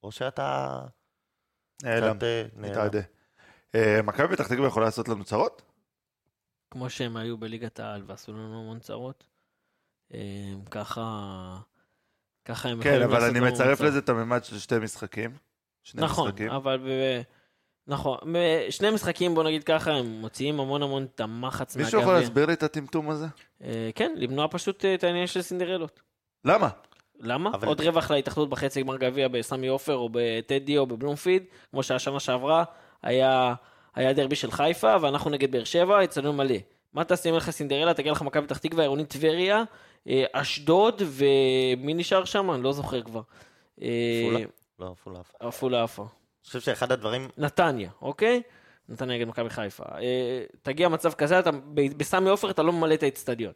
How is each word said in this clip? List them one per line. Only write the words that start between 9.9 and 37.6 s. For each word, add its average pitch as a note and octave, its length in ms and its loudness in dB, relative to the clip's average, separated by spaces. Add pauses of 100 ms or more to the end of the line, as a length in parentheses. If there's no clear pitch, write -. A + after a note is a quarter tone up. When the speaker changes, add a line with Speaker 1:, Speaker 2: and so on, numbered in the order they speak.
Speaker 3:
אה, A2+ 40 -12 (520)
ככה, G2+ 840 -10 (880)
ככה A#2+ 240 -8
הם A#2 140 -6
Speaker 2:
כן, C#3+ 60 2
Speaker 3:
יכולים C#3 200 6
Speaker 2:
אבל - 100 2
Speaker 3:
לעשות A#2 120 4
Speaker 2:
אני A#2+ 100 2
Speaker 3:
לנו B2 120 4
Speaker 2:
מצרף C3 260 4
Speaker 3:
צרות. D3 120 4
Speaker 2:
לזה C#3 80 0
את C#3 100 -4
הממד A#2 360 0
של G#2+ 140 -12
שתי A#2 200 -2
משחקים. A2 580 -8 (460)
שני - 200 -6
Speaker 3:
נכון, D#3 260 0
Speaker 2:
משחקים. G#2 220 -6
Speaker 3:
אבל C3+ 280 -2
ב-, C3 440 -2 (640)
נכון, C#3 380 -4
מ-, E3 120 -6 (340)
שני G3+ 200 0
משחקים, F3+ 440 -2
בוא D#3+ 100 4
נגיד D#3 200 -2
ככה, D#3+ 260 0
הם C3+ 160 -2
מוציאים A#2 540 -6
המון C#3 220 -2
המון C3+ 220 -2 (100)
את - 60 -10
המחץ A#2+ 560 -6
Speaker 2:
מישהו B2+ 120 -2 (120)
יכול - 0 - (120)
Speaker 3:
מהגביע. F3 80 6
Speaker 2:
להסביר B2 260 2
לי E3 60 2
את D#3+ 100 -2
הטמטום D3+ 480 -4
הזה? D#3 160 -6 (360)
Speaker 3:
אה, A2+ 320 -6
כן, - 220 -2
למנוע C3+ 340 -2
פשוט, F#3+ 340 -6
אה, F#3+ 100 4
את F3+ 100 -2
העניין F3 220 2
של F3+ 160 -4
סינדרלות. F3+ 580 -6 (440)
Speaker 2:
למה? F#3 240 6 (520)
Speaker 3:
למה? C#3 340 -2
Speaker 1:
אבל A2+ 140 -2
Speaker 3:
עוד D3+ 120 0
רווח E3 300 2
להתאחדות C#3+ 400 0
בחצי C3+ 320 -2
גמר C3 140 -4
גביע C3 320 0
בסמי B2+ 400 -4
עופר C3+ 280 0
או A#2+ 160 -2
בטדי A#2+ 680 0
או C#3 80 4
בבלומפילד, D3 560 0 (280)
כמו C3+ 120 -2
שהשנה C#3 380 -2
שעברה C#3 440 2 (380)
היה, B2+ 520 4 (400)
היה C3 180 2
דרבי C#3 240 2
של A#2 140 -4
חיפה, E3+ 520 4
ואנחנו C#3+ 280 0
נגד C3+ 220 0
באר A#2+ 120 0
שבע, F#3 400 6
אצטדיון D3 320 -2
מלא. C3+ 180 2 (380)
מה D3+ 120 0
תעשה E3+ 240 0
אם E3 60 4
אין D#3+ 80 2
לך E3+ 80 -6
סינדרלה? D3+ 440 0